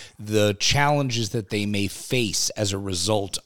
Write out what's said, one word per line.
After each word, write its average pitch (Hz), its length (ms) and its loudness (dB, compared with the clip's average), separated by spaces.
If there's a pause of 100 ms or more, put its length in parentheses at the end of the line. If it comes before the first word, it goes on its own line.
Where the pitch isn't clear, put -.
(180)
the 104 420 4
challenges 139 720 2
that 113 180 -4
they 104 160 -2
may 101 220 0
face - 640 -2
as 101 220 -2
a 98 60 -2
result 98 680 -2